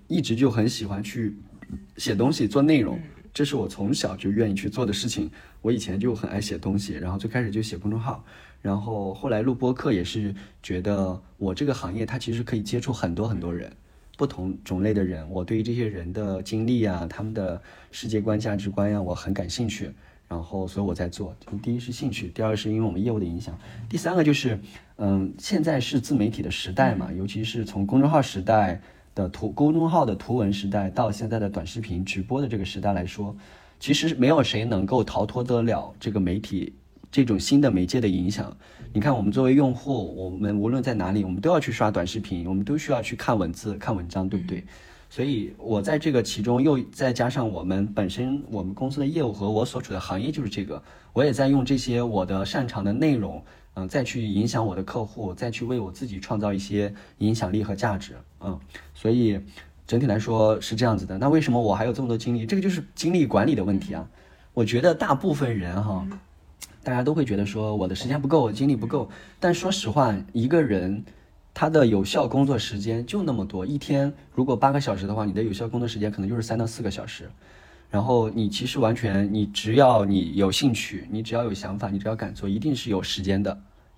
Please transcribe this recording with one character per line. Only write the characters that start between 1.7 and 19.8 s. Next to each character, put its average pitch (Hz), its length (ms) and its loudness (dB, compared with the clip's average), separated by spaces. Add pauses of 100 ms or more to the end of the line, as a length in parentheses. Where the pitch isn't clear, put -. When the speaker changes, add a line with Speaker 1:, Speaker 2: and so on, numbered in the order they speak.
Speaker 1:
写 - 180 -2
东 95 160 4
西、 107 200 2
做 139 120 4
内 147 200 6
容， - 160 0
Speaker 2:
嗯。 - 60 -8 (300)
Speaker 1:
这 147 120 2
是 143 100 -2
我 110 100 0
从 104 280 -2
小 - 240 -2
就 98 120 -4
愿 104 220 4
意 - 20 0
去 101 160 -2
做 123 160 -2
的 104 60 0
事 101 160 -2
情。 156 240 -4 (300)
我 110 100 2
以 123 60 2
前 98 200 -4
就 120 160 0
很 - 160 -6
爱 101 120 -2
写 104 160 -4
东 95 200 0
西， 101 180 -4
然 87 140 -6
后 92 80 -2
最 104 120 -6
开 123 120 -2
始 113 80 -2
就 104 120 -2
写 107 160 -6
公 104 140 -4
众 110 80 -2
号， 113 240 -6 (380)
然 98 180 0
后 101 340 -4
后 135 160 -4
来 107 120 2
录 127 120 2
播 123 200 2
客 143 200 0
也 90 100 2
是 101 300 -4 (300)
觉 92 180 -4
得 95 400 0 (160)
我 95 160 -2
这 143 120 -2
个 143 80 2
行 92 200 -8
业 110 120 -4
它 - 120 -4
其 113 160 -4
实 117 100 -2
可 120 120 -4
以 110 60 0
接 110 180 -2
触 120 120 -4
很 90 220 -2
多 104 140 -2
很 113 100 -2
多 87 160 -4
人， 85 180 -8 (460)
不 143 80 0
同 95 380 -4
种 92 180 -2
类 107 120 2
的 101 100 2
人， 80 260 -4
我 92 140 -4
对 110 140 -2
于 110 60 0
这 117 120 -4
些 120 120 -2
人 90 240 -8
的 95 300 -4
经 110 240 -4
历 120 200 2
啊， 87 240 -2
他 - 120 -10
们 107 120 -6
的 95 280 -4 (300)
世 - 160 -10
界 107 140 0
观、 107 180 0
价 107 160 -2
值 98 140 -4
观 101 220 0
呀， 101 100 0
我 87 120 -2
很 98 200 -4
感 98 160 -4
兴 117 180 -2
趣， 85 240 -6 (380)